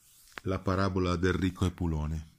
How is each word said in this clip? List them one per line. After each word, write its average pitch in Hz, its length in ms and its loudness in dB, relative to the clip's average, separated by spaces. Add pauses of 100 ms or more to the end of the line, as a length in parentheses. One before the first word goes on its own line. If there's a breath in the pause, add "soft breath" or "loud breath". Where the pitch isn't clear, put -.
(440 loud breath)
La 92 160 -2
parabola 92 560 2
del 87 180 2
ricco 90 320 0
Epulone. 80 720 -2